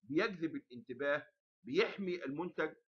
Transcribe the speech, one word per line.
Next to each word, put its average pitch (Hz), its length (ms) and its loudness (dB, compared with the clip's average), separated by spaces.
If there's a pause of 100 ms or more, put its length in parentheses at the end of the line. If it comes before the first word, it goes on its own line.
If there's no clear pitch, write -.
بيجذب 160 520 0
الانتباه، 135 720 -2 (360)
بيحمي 180 600 0
المنتج 160 480 -2 (200)